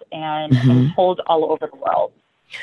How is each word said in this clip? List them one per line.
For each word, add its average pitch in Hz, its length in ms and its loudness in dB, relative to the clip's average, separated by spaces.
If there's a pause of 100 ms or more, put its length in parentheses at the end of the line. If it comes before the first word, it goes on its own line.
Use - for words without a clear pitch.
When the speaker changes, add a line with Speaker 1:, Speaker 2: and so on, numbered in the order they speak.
(100)
Speaker 1:
and, 156 440 -2
Speaker 2:
Mm-hmm. 123 160 4
Speaker 1:
and 127 260 2
told 185 300 2
all 156 260 2
over 156 180 -4
the 139 60 -20
world. - 360 -2 (500)